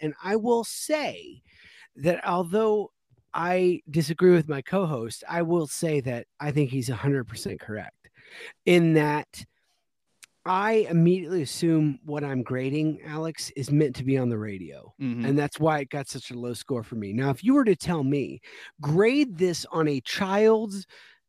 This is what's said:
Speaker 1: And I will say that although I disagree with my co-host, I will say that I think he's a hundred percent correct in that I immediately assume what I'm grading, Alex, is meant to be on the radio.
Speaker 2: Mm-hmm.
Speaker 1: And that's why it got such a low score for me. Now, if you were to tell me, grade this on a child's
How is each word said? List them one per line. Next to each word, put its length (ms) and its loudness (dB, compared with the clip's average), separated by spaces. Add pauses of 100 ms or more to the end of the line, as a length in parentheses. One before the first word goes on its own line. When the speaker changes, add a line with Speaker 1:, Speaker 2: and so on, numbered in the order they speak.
Speaker 1:
And 200 -4
I 140 -2
will 300 0
say 760 -6 (540)
that 320 -2
although 640 0 (460)
I 520 2
disagree 420 4
with 160 4
my 140 -4
co-host, 640 -4
I 140 -2
will 260 0
say 340 -2
that 260 -6 (120)
I 120 -4
think 180 2
he's 200 -2
a 60 -2
hundred 300 0
percent 340 -10
correct 500 -12 (560)
in 280 6
that 500 0 (1040)
I 440 2
immediately 520 4
assume 640 0
what 180 -6
I'm 200 -2
grading, 640 -2
Alex, 520 -8
is 140 -4
meant 260 4
to 80 -6
be 120 2
on 120 0
the 80 -2
radio. 640 -12
Speaker 2:
Mm-hmm. 240 -4
Speaker 1:
And 120 2
that's 220 -2
why 200 2
it 100 -8
got 180 -8
such 240 -12
a 80 -10
low 140 -6
score 300 -6
for 120 -12
me. 160 -6
Now, 180 0
if 140 -4
you 120 4
were 100 4
to 100 4
tell 300 -2
me, 340 -2 (400)
grade 580 2
this 340 0
on 180 2
a 120 0
child's 840 2 (440)